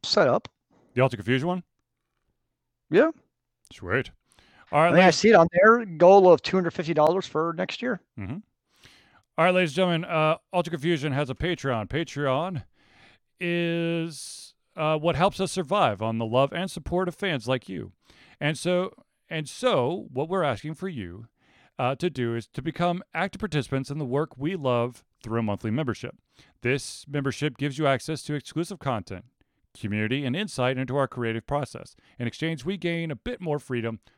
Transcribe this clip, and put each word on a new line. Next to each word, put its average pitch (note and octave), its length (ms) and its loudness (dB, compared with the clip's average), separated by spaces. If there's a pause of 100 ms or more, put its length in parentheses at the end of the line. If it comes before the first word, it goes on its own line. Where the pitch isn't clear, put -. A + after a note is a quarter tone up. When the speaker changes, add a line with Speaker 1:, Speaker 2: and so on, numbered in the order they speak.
Speaker 1:
set F3 240 2
up. - 220 0 (460)
Speaker 2:
The B2 80 4
Alter B2+ 140 2
Confusion B2+ 300 0
one? F3+ 160 -2 (1300)
Speaker 1:
Yeah. C#4 220 6 (600)
Speaker 2:
Sweet. G#2 380 -4 (640)
All D3 80 4
right, E3 80 6
Speaker 1:
I - 20 4
mean, F3 80 6
I F#3+ 60 10
Speaker 2:
ladies E3+ 120 6
Speaker 1:
see G#3+ 120 4
it A3 80 10
on E3 160 8
there. A3 320 6
Goal F3+ 480 8
of D3 100 6
two - 140 -2
hundred F3 160 0
fifty E3 200 -4
dollars D#3+ 340 2
for E3 300 -4
next - 240 -6
year. A#3+ 200 -6 (180)
Speaker 2:
Mm-hmm. G#2+ 200 -10 (1000)
All D#3+ 60 4
right, F#3 100 4
ladies F3+ 160 2
and C3+ 60 -8
gentlemen, F3 300 0
uh, D#3 320 0 (140)
Alter F3 180 0
Confusion D3+ 420 -2
has C#3 180 -2
a B2+ 40 -4
Patreon. C#3 540 -4
Patreon D3 760 -4 (720)
is, E3+ 1160 -4 (220)
uh, D#3 200 0
what D#3 180 2
helps F3 260 2
us F#3+ 120 -2
survive D3 480 0
on A2+ 180 -2
the A2+ 80 -2
love C3 260 2
and F3+ 180 -4
support F3 360 -4
of F3 80 -6
fans D3 320 -4
like B2+ 220 -2
you. F#2 240 -10 (480)
And D3+ 160 -2
so, F3+ 380 -2 (340)
and D#3 200 -6
so F3+ 600 0
what C#3 180 -4
we're F#3 140 0
asking D3 320 -2
for F#3+ 140 -10
you, G#2+ 380 -10 (520)
uh, C3 180 -2
to F3+ 120 -2
do B2 260 -2
is A#2 200 -6
to - 80 -8
become F3 400 -2 (100)
active F#3 280 -6
participants C#3 500 -2
in C#3+ 80 -8
the D3+ 80 -6
work C#3 320 -2
we E3 180 -4
love B2 480 -2 (180)
through A2+ 180 -2
a - 20 0
monthly G#2 280 -2
membership. B2+ 460 -4 (460)
This - 440 -4
membership C#3 520 -4
gives C#3 180 -4
you D3+ 100 0
access C#3 360 -2
to D3+ 120 -6
exclusive E3 440 -6
content, G#2 480 -6 (520)
community, G#2+ 460 -2
and B2 100 -2
insight C3+ 440 -2
into C3 180 -4
our C3+ 100 0
creative A2+ 400 -6
process. - 480 -8 (240)
In B2 80 -4
exchange, D#3 380 -6
we F#3+ 140 -4
gain E3 320 -4
a C3+ 60 -6
bit A#3+ 260 -10
more D3+ 160 -2
freedom A#2 420 -4 (180)